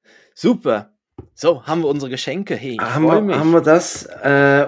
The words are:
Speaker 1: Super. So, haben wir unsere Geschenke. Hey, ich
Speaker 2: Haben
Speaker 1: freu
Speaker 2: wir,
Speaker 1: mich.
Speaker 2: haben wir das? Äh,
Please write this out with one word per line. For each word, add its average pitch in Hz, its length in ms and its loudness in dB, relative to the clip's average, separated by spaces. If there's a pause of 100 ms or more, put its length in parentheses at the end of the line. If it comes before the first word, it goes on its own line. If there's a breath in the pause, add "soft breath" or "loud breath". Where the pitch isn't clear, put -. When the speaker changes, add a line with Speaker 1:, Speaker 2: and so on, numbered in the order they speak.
(340 soft breath)
Speaker 1:
Super. 117 560 -2 (440)
So, 143 320 -2
haben 165 160 -4
wir 151 60 -2
unsere 139 220 -4
Geschenke. 135 460 -8
Hey, 127 160 -10
ich 110 80 -8
Speaker 2:
Haben 120 260 -2
Speaker 1:
freu - 100 4
Speaker 2:
wir, 214 60 2
Speaker 1:
mich. 190 140 -2
Speaker 2:
haben 156 160 0
wir 170 80 6
das? 156 460 0
Äh, 139 600 2